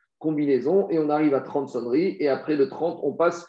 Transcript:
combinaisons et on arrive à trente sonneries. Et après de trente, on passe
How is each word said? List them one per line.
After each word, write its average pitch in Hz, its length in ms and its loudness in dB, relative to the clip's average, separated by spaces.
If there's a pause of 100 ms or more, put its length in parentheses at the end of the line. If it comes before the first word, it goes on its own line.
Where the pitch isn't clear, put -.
(200)
combinaisons 151 720 2
et 165 100 0
on 151 100 0
arrive 147 240 2
à 131 60 2
trente 139 300 -4
sonneries. 127 500 0
Et 147 80 2
après 143 300 0
de 135 80 4
trente, 160 380 -4
on 139 100 0
passe 165 360 0